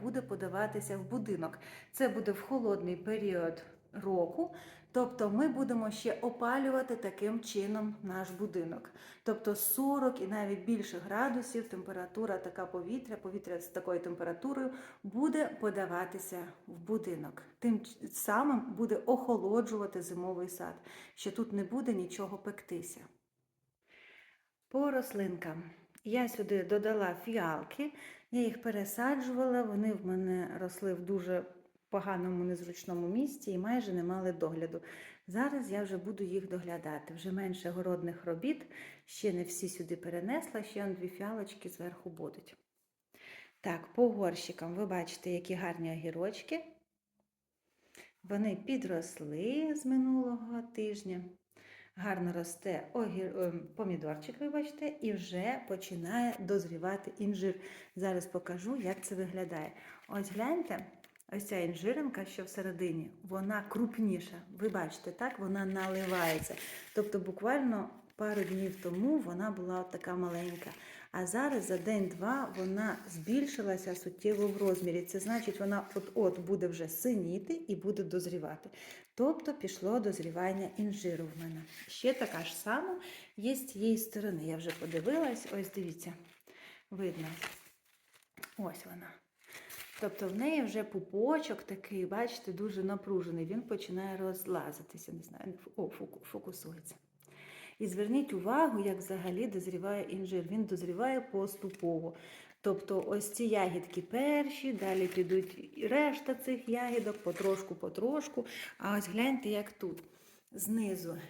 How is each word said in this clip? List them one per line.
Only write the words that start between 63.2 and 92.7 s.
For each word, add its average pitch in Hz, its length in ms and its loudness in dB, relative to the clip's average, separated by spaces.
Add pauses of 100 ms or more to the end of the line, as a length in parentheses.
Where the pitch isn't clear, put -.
вона 196 460 -2
крупніша. 208 760 0 (160)
Ви 208 100 2
бачите, 175 440 -2
так? - 260 -2
Вона 196 260 0
наливається. 190 880 2 (400)
Тобто 208 240 2
буквально 214 720 2 (260)
пару 208 260 0
днів 185 400 -2
тому 208 360 4
вона 185 320 -2
була 185 300 -2
от 180 100 -4
така 180 240 -4
маленька. 175 560 -2 (420)
А 180 140 0
зараз 240 380 2
за 185 140 2
день-два 190 800 0
вона 196 400 0 (100)
збільшилася 190 840 0
суттєво 202 520 2
в 196 100 2
розмірі. 180 460 4
Це 190 180 -2
значить, 220 400 0
вона 196 340 2
от-от 185 440 2
буде 180 280 2
вже 170 220 -2
синіти 196 640 0
і 330 220 -2
буде 208 260 0
дозрівати. 170 680 -2 (440)
Тобто 294 400 2
пішло 202 460 0
дозрівання 185 760 0
інжиру 190 480 0
в 160 180 -8
мене. 160 200 -6 (260)
Ще 254 260 2
така 202 280 -2
ж - 140 -6
сама 349 440 -2 (360)
є 233 180 2
з - 120 -6
цієї 220 320 4
сторони. 202 460 -2
Я 160 120 0
вже 165 140 -4 (100)
подивилась, 226 640 2 (140)
ось 190 120 -4
дивіться, 170 400 -6 (800)
видно. 170 360 -4 (1300)
Ось 180 280 -6
вона. 175 240 -14 (920)
Тобто 196 280 -2
в 190 80 -2
неї 285 260 4
вже 214 220 0
пупочок 220 760 2
такий, 190 440 -4
бачите, 214 460 -2
дуже 190 300 -2